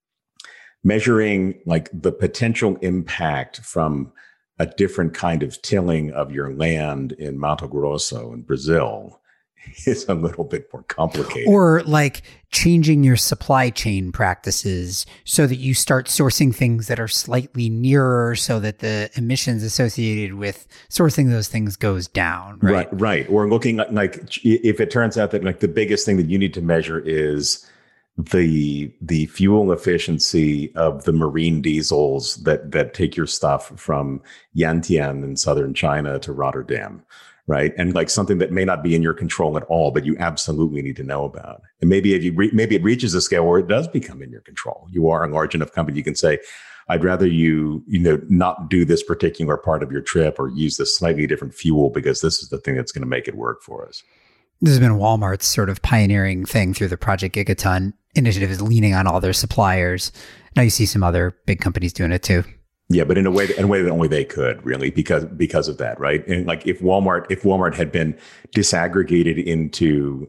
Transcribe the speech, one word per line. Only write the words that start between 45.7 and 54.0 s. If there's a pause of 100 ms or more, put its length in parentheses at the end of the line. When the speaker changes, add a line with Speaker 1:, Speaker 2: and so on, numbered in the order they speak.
Speaker 1:
company,
you
can
say, (500)
"I'd
rather
you,
you
know,
not
do
this
particular
part
of
your
trip
or
use
this
slightly
different
fuel
because
this
is
the
thing
that's
gonna
make
it
work
for
us." (560)